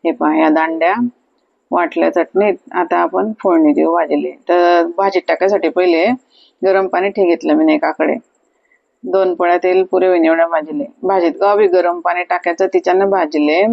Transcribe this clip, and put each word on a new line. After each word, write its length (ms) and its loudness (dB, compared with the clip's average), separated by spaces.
हे 60 0
पहा, 260 -2
या 120 2
दांड्या 440 0
वाटल्या 420 0
चटणीत. 400 0
आता 260 -2
आपण 420 -2
फोडणी 340 2
देऊ 200 0
भाजीले. 380 -2
तर 560 2
भाजीत 300 0
टाकायसाठी 420 0
पहिले 380 2
गरम 220 2
पाणी 220 -2
ठे 160 0
घेतलं 280 0
मी 200 2
एकाकडे, 420 -2
दोन 320 0
पळ्या 220 0
तेल 260 2
पुरे 240 0
होईन 180 2
एवढ्या 220 2
भाजीले. 380 -4
भाजीत 280 0
गावी 260 2
गरम 320 0
पाणी 240 -2
टाकायचं, 440 -2
तिच्यानं 420 0
भाजीले 640 0